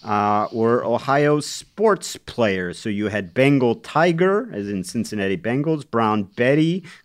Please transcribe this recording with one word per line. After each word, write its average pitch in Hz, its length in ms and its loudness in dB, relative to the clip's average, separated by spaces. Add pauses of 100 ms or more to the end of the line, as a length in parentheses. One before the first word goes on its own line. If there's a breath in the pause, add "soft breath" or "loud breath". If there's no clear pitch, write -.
uh, 104 480 0
were 117 320 2
Ohio 143 560 2
sports - 760 -2
players. 95 600 -2
So - 120 -8
you 104 180 -2
had 98 260 -4
Bengal 127 420 4
Tiger, 180 760 0
as 101 160 -6
in 95 140 -4
Cincinnati 101 540 -4
Bengals, 139 520 -4
Brown 107 340 2
Betty, 156 600 2 (220 loud breath)